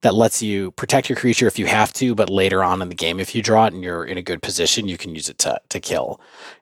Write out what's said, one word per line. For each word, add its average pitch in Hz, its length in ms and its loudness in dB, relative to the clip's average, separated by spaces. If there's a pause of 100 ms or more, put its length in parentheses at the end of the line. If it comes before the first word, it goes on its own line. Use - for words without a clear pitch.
that 95 120 4
lets 110 260 4
you 98 320 -4
protect - 380 0
your 123 60 0
creature 120 300 2
if - 120 2
you 98 80 -2
have 107 260 2
to, 123 220 0
but 101 160 2
later 95 340 2
on 90 160 0
in 90 80 -6
the 90 60 -10
game, 87 260 -2
if 95 140 -6
you 113 80 -2
draw 110 240 6
it 95 80 -2
and 92 80 -10
you're 85 220 -6
in 90 120 -8
a 90 60 -8
good 90 180 -6
position, 98 480 -2
you 90 80 -6
can 85 180 -12
use 78 140 -10
it - 100 -12
to, - 300 -2
to - 100 -8
kill. 64 400 -4 (440)